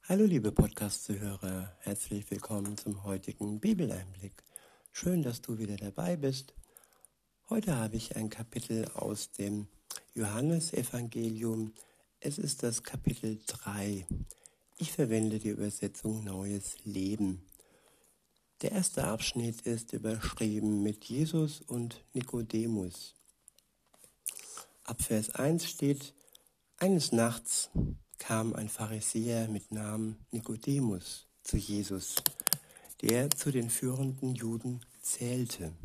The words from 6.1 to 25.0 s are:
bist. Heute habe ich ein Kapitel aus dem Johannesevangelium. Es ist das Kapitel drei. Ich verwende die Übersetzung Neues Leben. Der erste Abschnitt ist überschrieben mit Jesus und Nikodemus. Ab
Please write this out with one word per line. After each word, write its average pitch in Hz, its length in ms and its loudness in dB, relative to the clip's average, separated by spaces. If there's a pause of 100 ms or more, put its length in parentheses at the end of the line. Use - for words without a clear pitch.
bist. 135 380 -2 (960)
Heute 214 260 2
habe 110 200 0
ich - 200 -4
ein 110 140 -2
Kapitel 113 600 -2
aus 107 420 -4
dem 104 360 -2 (460)
Johannesevangelium. 113 1600 0 (460)
Es 143 180 -4
ist - 240 -2
das 117 220 0
Kapitel - 640 -2
drei. 101 580 -4 (720)
Ich 160 140 -4
verwende 110 480 2
die 107 100 0
Übersetzung 104 760 -2
Neues 98 600 -4
Leben. 98 600 0 (1160)
Der 208 120 0
erste 185 320 2
Abschnitt 117 560 0
ist 117 320 -2
überschrieben 107 880 2
mit 104 220 0
Jesus 151 560 2
und 120 520 -4
Nikodemus. 113 1000 -2 (1700)
Ab - 180 -4